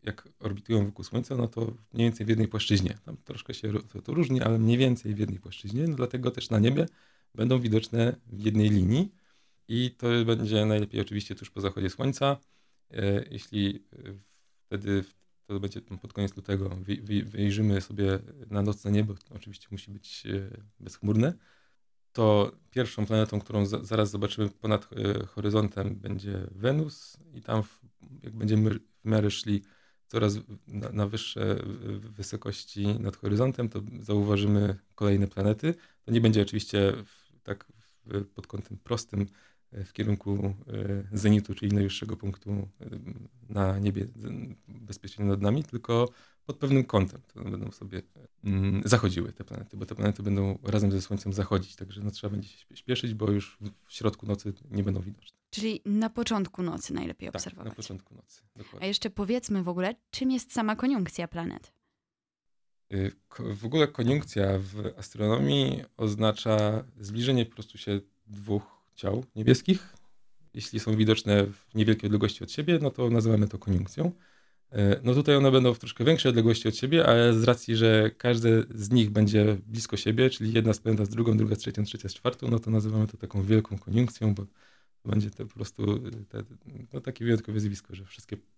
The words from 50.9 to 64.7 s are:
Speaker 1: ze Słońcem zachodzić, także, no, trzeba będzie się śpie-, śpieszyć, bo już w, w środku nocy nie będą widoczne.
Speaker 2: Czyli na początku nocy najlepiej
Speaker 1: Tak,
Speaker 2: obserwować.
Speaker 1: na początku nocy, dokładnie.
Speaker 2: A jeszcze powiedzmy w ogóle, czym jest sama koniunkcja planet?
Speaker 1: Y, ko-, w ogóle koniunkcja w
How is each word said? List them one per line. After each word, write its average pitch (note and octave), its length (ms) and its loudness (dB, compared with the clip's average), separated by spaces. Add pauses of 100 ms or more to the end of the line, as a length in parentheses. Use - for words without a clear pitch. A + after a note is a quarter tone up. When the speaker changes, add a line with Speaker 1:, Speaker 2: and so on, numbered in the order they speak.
Speaker 1:
ze F#2+ 100 0
Słońcem G2+ 320 -6
zachodzić, F#2+ 420 -2
także, G2 280 -16
no, G#2 80 -6
trzeba G2+ 200 -10
będzie G#2 160 -8
się - 100 -20
śpie-, - 180 -20
śpieszyć, B2+ 380 -4
bo G#2+ 180 -2
już G2+ 300 -4
w, G#2 80 -12 (180)
w - 60 -20
środku G#2+ 320 -4
nocy G2+ 280 -4 (180)
nie G2+ 120 -2
będą F#2+ 180 -2
widoczne. - 360 -16 (120)
Speaker 2:
Czyli G#3+ 360 -6
na G#3+ 240 0
początku G#3 540 -4
nocy - 300 -6
najlepiej - 360 -8
Speaker 1:
Tak, - 60 -16
Speaker 2:
obserwować. - 340 -12
Speaker 1:
na G2+ 60 -14
początku G2 400 -16
nocy, - 260 -20 (140)
dokładnie. - 260 -18
Speaker 2:
A - 40 -8
jeszcze G3+ 240 -4
powiedzmy G3+ 540 -2
w F3 60 -4
ogóle, F3+ 260 -4 (160)
czym C4 200 -2
jest B3+ 220 -4
sama A3 220 0
koniunkcja F#3+ 520 -2
planet? - 460 -10 (1200)
Speaker 1:
Y, G2 180 -2 (160)
ko-, A2+ 280 -8
w G2+ 100 -12
ogóle D3 220 2
koniunkcja A#2 720 0
w G2+ 380 -8